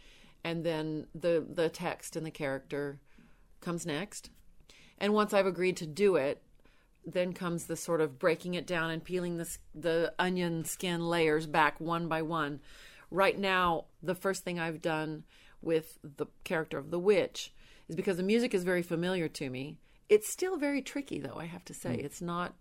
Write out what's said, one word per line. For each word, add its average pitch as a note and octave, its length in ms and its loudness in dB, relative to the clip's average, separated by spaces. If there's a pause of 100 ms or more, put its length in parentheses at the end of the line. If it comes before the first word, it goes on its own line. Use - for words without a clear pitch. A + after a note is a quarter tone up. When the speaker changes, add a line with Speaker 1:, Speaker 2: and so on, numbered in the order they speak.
(440)
Speaker 1:
And E3 200 -4
then D#3 520 -2
the, E3 340 2
the E3 200 2
text - 460 -6
and D#3+ 100 -4
the D#3 60 -6
character C#3+ 680 -4 (640)
comes E3+ 260 -4
next. E3+ 420 -6 (680)
And G#3 160 2
once G#3 200 4
I've G3 140 6
agreed F3+ 300 2
to E3+ 80 -6
do F3+ 300 4
it, C#3 260 2 (640)
then F3+ 280 0
comes E3+ 320 -4
the E3 100 -4
sort D#3+ 260 0
of C3+ 160 0
breaking F3 360 2
it F3 120 -4
down E3 260 -2
and D#3+ 120 -4
peeling F3 340 -2
the E3 60 -4
s-, - 160 -10 (140)
the E3 440 2
onion F3 480 0
skin F3 440 -2
layers D#3+ 380 4
back D3+ 340 4
one E3+ 260 -2
by D#3+ 140 0
one. D3+ 400 -2 (500)
Right F#3 260 4
now, F#3 480 2 (160)
the F3 140 -2
first F#3+ 300 -2
thing F3 140 -4
I've D#3+ 220 -4
done D#3 420 -2 (380)
with D#3+ 420 0
the D3 240 -8 (160)
character D#3+ 340 -2
of D3 140 -8
the F3 80 0
witch F#3 540 4 (360)
is E3 60 -6
because F#3 220 0
the F3+ 60 -2
music A#3 300 4
is F3+ 100 2
very F#3+ 180 2
familiar F3+ 460 0
to D3 220 -6
me. C3+ 280 -10 (320)
It's G#3+ 220 6
still F#4 260 -2
very C#4+ 240 0
tricky, - 380 -6
though, C3+ 180 -10
I D#3 80 -8
have F3+ 200 -12
to E3+ 80 -14
say. E3 240 -6
Speaker 2:
Mm. C3+ 80 -6
Speaker 1:
It's - 160 -12
not, F3 400 -6